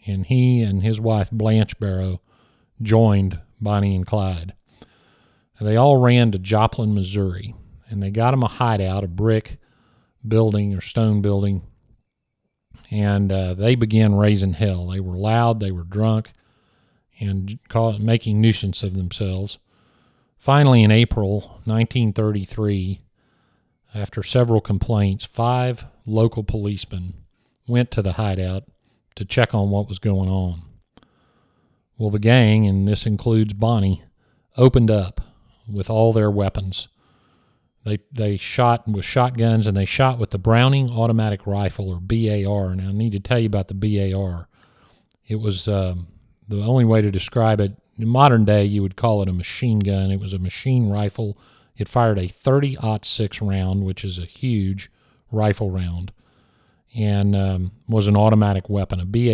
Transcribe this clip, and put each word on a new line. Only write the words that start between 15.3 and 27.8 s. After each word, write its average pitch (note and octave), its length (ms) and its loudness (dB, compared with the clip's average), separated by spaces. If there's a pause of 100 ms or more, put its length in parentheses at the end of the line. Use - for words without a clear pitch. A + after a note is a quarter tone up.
they G2 100 -4
were F2 140 -8
drunk, A2 480 -2 (880)
and G2 380 -6 (100)
ca-, A2+ 300 -2
making A2 420 0
nuisance G#2 420 0
of F#2+ 140 -6
themselves. F#2+ 600 -6 (800)
Finally, C3+ 440 6
in G#2+ 80 6
April A2 760 0
nineteen A2+ 480 -2
thirty-three, G2+ 880 -4 (920)
after G#2 280 -8
several A#2 400 0
complaints, G2+ 600 -2
five B2 600 -4 (220)
local A2+ 360 0
policemen G2 720 -6 (540)
went A#2+ 240 0